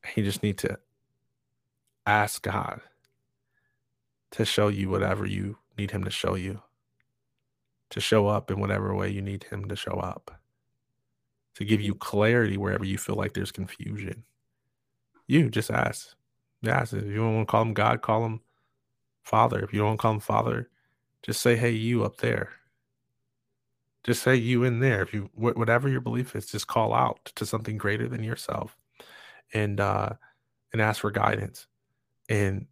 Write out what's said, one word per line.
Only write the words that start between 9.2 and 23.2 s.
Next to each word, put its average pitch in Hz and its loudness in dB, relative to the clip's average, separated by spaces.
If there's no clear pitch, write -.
need 98 -8
him 101 -10
to - -6
show 95 -6
up, - -10
to 110 -6
give 104 4
you 101 -2
clarity 107 2
wherever 98 -2
you 95 -2
feel 101 -4
like 95 -4
there's 95 -4
confusion. 101 -10
You 143 4
just 110 -2
ask. - -2
Ask. 120 0
If 104 -4
you 104 -2
wanna 110 2
call 110 4
him 113 0
God, 113 4
call 113 2
him 113 -4
Father. 110 4
If 98 -4
you 104 0
don't 107 2
call 110 2
him 104 -2
Father, 117 0
just - -4
say, 120 6
"Hey, 120 2
you 113 0
up 104 -4
there." - -2